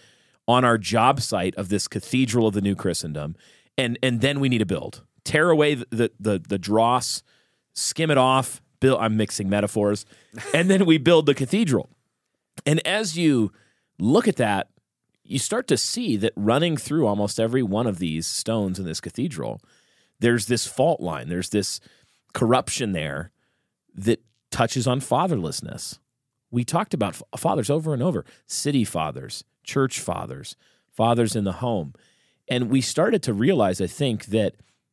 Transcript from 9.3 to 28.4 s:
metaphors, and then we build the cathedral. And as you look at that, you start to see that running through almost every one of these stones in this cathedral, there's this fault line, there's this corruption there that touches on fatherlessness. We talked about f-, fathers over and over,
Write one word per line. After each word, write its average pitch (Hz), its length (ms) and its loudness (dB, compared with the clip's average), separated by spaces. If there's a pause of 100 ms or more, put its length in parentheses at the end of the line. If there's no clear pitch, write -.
metaphors, 104 560 0 (480)
and 170 160 4
then 190 160 4
we 160 140 6
build 160 280 4
the 143 80 6
cathedral. 139 540 0 (800)
And 151 200 2
as 180 300 -2
you 139 360 2 (480)
look 143 260 4
at 190 100 2
that, 104 320 0 (560)
you - 140 -4
start - 300 -4
to 127 80 4
see 190 400 -2
that 101 180 0
running 143 420 0
through 143 300 -2
almost 101 320 -2
every 117 240 0
one 107 240 0
of 95 140 -4
these 82 260 -2
stones 101 540 -4
in 95 40 -6
this 80 160 -8
cathedral, 85 600 -8 (580)
there's 117 280 2
this 120 200 0
fault 151 340 0
line, 73 280 -6
there's 87 220 -6
this - 300 -2 (540)
corruption 120 580 0
there 78 380 -4 (640)
that 104 260 0 (300)
touches 120 360 0
on 131 140 0
fatherlessness. 131 960 -4 (520)
We 120 140 -2
talked - 300 -2
about 107 200 -2
f-, - 80 -16 (180)
fathers 160 300 0
over 156 240 0
and 120 80 -2
over, 139 220 -2 (220)